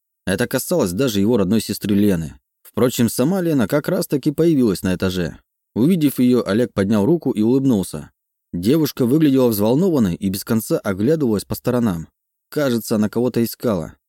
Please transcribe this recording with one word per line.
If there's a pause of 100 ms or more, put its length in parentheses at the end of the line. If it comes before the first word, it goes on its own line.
(260)
Это
касалось
даже
его
родной
сестры
Лены. (220)
Впрочем,
сама
Лена
как
раз-таки
появилась
на
этаже. (380)
Увидев
ее,
Олег
поднял
руку
и
улыбнулся. (420)
Девушка
выглядела
взволнованной
и
без
конца
оглядывалась
по
сторонам. (420)
Кажется,
она
кого-то
искала. (140)